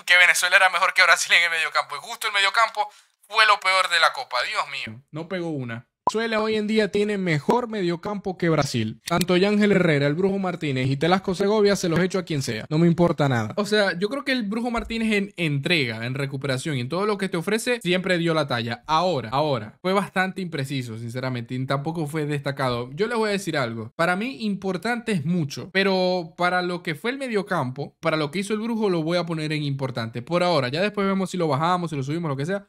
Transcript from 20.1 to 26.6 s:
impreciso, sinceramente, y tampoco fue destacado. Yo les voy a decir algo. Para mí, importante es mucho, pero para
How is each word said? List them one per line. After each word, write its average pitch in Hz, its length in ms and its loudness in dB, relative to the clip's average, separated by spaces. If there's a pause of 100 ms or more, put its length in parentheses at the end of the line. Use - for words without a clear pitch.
impreciso, 139 580 -6
sinceramente, 120 560 -6
y 131 100 -4
tampoco 147 440 -2
fue 151 180 -4
destacado. 135 640 -2
Yo 165 140 -2
les 240 100 -2
voy 220 120 0
a 202 40 0
decir 190 240 -2
algo. 117 380 -4
Para 175 220 2
mí, 247 240 -6
importante 202 720 -4
es 160 120 0
mucho, 160 480 -2
pero 185 640 2
para 180 260 2